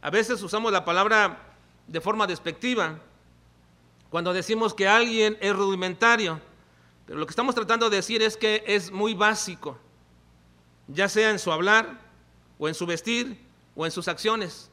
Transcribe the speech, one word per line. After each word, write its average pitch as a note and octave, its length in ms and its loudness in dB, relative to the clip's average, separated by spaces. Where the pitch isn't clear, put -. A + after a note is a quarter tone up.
A C3+ 100 -6
veces A3 320 0
usamos G3 280 -2
la F#3 140 0
palabra G3 720 2
de D#3+ 120 -6
forma G#3 280 -2
despectiva E3+ 720 -4
cuando E3+ 220 -2
decimos G#3+ 400 0
que G3 140 0
alguien A3 540 4
es G3 140 2
rudimentario, F#3+ 880 2
pero - 140 -10
lo D#3 80 -2
que - 60 -14
estamos B3 240 0
tratando A3+ 340 0
de G#3 60 2
decir A3 260 0
es A3 140 0
que G#3+ 280 0
es G3 280 -2
muy G#3 220 -2
básico, F#3 640 -2
ya E3+ 220 0
sea A3 220 2
en G3+ 100 0
su F3 100 -2
hablar, G#3 500 2
o D3+ 80 -2
en D#3+ 60 -4
su E3+ 120 -6
vestir, A#3 580 -4
o D#3 120 -4
en D#3+ 40 -2
sus E3+ 160 -8
acciones. G3+ 680 -4